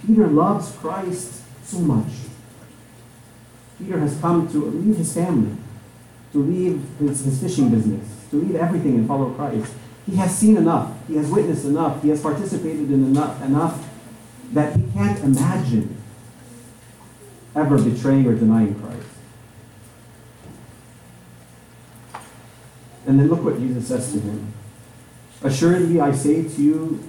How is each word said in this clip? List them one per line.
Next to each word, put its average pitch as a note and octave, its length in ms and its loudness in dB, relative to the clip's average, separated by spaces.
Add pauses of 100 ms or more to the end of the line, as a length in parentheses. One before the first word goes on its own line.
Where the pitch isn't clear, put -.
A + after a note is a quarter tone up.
Peter G#3+ 200 6
loves E3+ 520 2
Christ F3+ 640 -8 (240)
so F3+ 140 -8
much. C3+ 320 0 (1700)
Peter F#3 220 -6
has D3 200 -2
come E3+ 320 2
to - 140 0
leave G3 320 0
his - 160 -2
family, D3 420 0 (760)
to D3 100 0
leave E3 420 0 (140)
his, C#3+ 280 -2
his C3+ 140 0
fishing D3 300 0
business, G#2+ 380 0 (240)
to C#3+ 60 0
leave F3 180 0
everything E3 400 0
and A2+ 120 2
follow C3+ 240 0
Christ. A#2 420 -6 (320)
He F#3 120 -4
has F#3 200 0
seen G#3+ 200 6
enough. D#3+ 340 2 (160)
He D#3+ 100 -4
has C#3+ 120 -2
witnessed E3+ 360 0
enough. D3 360 0
He D3 80 2
has D3 120 0
participated D3+ 720 -4
in C3+ 140 4
enough, C3+ 380 0
enough D3 460 0 (640)
that - 220 0
he - 80 4 (100)
can't G3+ 300 0
imagine - 760 0 (1600)
ever C#3+ 260 2
betraying C3+ 460 2
or A2+ 80 4
denying A2 400 4
Christ. - 320 -12 (4000)
And C3+ 120 6
then D3+ 100 6
look E3 140 0
what - 160 0
Jesus B2 280 -4
says B2 260 -4
to G2+ 60 0
him. G#2 340 -8 (880)
"Assuredly, E3+ 580 2
I C#3+ 120 2
say D#3 320 2
to - 180 -4
you D#3 480 2